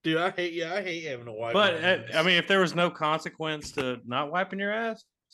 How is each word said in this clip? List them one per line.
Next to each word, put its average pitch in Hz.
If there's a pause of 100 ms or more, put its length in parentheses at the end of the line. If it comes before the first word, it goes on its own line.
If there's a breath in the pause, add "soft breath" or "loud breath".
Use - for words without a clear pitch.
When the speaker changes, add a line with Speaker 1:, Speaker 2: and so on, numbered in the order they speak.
Speaker 1:
Dude, 160
I 180
hate, 175
yeah, 165
I 202
hate 170
having 123
to 117
wipe 117
Speaker 2:
But, 185
Speaker 1:
my 175
Speaker 2:
uh, 185
Speaker 1:
ass. 117
Speaker 2:
I 160
mean, 180
if 165
there 196
was 160
no 175
consequence 156
to 127
not 135
wiping 185
your 202
ass, 220 (320)